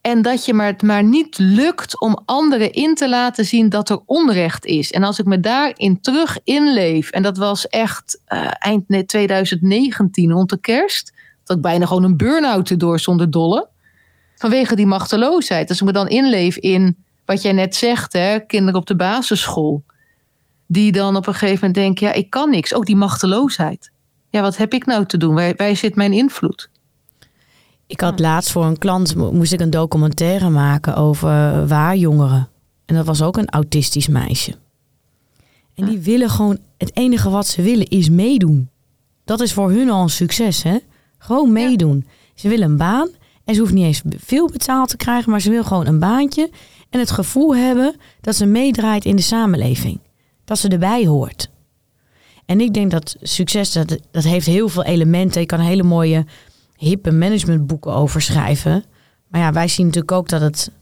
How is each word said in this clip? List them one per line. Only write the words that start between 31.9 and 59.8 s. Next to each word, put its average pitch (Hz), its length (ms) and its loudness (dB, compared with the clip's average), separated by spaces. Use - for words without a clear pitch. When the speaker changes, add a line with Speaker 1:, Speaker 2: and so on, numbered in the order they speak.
Speaker 2:
En 160 80 0
dat 160 120 0
was 156 160 0
ook 175 140 0
een 214 140 -2
autistisch 151 580 0
meisje. 131 460 -2
En 190 100 -4
die 214 120 -2
Speaker 1:
Ja. 185 60 -6
Speaker 2:
willen 233 280 2
gewoon, 196 280 0
het - 180 -6
enige 233 340 2
wat 196 160 -2
ze - 160 -4
willen 220 260 2
is 175 220 2
meedoen. 175 600 2
Dat 226 160 -4
is 240 120 -2
voor 196 180 0
hun 247 200 2
al 190 120 2
een 175 80 2
succes, 180 520 -2
hè? 170 140 0
Gewoon 269 280 0
Speaker 1:
Ja. 226 60 4
Speaker 2:
meedoen. 196 540 0
Ze - 140 -4
willen 208 220 2
een 151 60 2
baan. 214 320 0
En 220 100 -2
ze 208 60 2
hoeft 208 120 2
niet 185 120 4
eens 156 180 0
veel 311 340 0
betaald 262 360 -2
te 254 80 -6
krijgen, 240 340 -2
maar 208 100 2
ze 190 100 0
wil 226 140 0
gewoon 180 220 0
een 156 120 2
baantje. 277 520 0
En 247 100 -2
het 240 100 -2
gevoel 269 460 0
hebben 254 400 0
dat 214 160 -4
ze 208 100 0
meedraait 220 580 2
in 202 120 2
de 185 60 2
samenleving. 127 800 -2
Dat 214 140 -4
ze 202 100 -2
erbij 190 380 0
hoort. - 440 -2
En 190 140 2
ik 233 140 0
denk 202 160 0
dat 165 300 -4
succes, 196 520 -4
dat, 160 260 -2
dat 165 140 -2
heeft 170 220 0
heel 190 220 2
veel 180 160 -4
elementen. 170 560 0
Je 170 60 -2
kan 170 140 -2
hele 180 220 2
mooie, 160 420 2
hippe 180 340 -2
managementboeken 160 840 0
over 147 300 0
schrijven. 151 600 0
Maar 170 120 -4
ja, 160 120 0
wij 165 160 0
zien 180 180 0